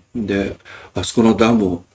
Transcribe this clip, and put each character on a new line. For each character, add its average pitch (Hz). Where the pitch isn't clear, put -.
で、 101
あ 90
そ -
こ 117
の 113
ダ 113
ム 107
を 90